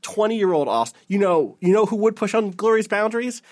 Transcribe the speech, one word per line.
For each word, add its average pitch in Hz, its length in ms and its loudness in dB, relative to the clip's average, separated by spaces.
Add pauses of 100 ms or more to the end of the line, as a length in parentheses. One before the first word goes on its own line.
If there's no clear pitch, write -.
twenty-year-old 196 680 0
Aust-, 113 280 -2 (100)
you 196 120 -2
know, 175 420 0
you 180 120 2
know 214 140 4
who 226 100 -4
would 214 200 0
push 208 180 -4
on 214 160 0
Glory's 220 380 0
boundaries 226 640 -4